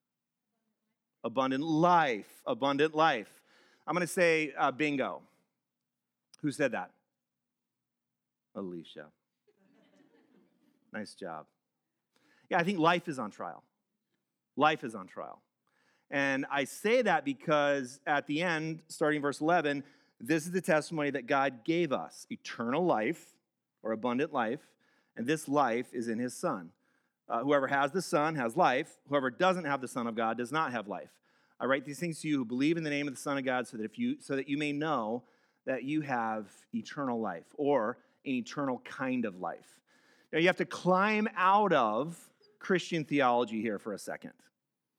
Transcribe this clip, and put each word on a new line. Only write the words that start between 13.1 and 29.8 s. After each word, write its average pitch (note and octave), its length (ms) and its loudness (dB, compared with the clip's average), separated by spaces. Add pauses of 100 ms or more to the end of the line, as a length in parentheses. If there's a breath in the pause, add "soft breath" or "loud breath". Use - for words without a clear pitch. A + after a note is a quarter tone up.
on G#2+ 120 -6
trial. F2 320 -12 (920)
Life D3+ 280 2
is A2+ 120 -10
on F#2 120 -14
trial. D2 340 -14 (680)
And C#3 420 0
I C#3 120 2
say A3+ 400 0
that E3+ 200 2
because C#3+ 840 0
at D3 180 2
the D3 160 -2
end, D#3+ 460 -2
starting D3+ 340 0
verse C#3 200 -2
eleven, D3 420 2 (360 soft breath)
this D3 260 0
is F3+ 60 -8
the F#3 100 0
testimony D3+ 500 0
that B2+ 160 -4
God C3+ 360 0
gave E3 300 0
us, E2+ 360 -6
eternal B2+ 560 -2
life B2 500 0 (480)
or A2 80 -2
abundant B2 420 -2
life, A#2+ 260 0 (560)
and A#2 120 -6
this D#3 200 0
life B2+ 460 2
is A#2 140 -4
in A2+ 100 -2
his B2 160 -4
Son. G2+ 380 -4 (580)
Uh, A#2 140 0
whoever C#3 240 4
has C#3 240 2
the F3+ 100 -2
Son D#3+ 340 0
has A#2+ 220 -2
life. C3+ 400 2 (100)
Whoever C#3 220 2
doesn't F3+ 360 2
have C#3 160 -2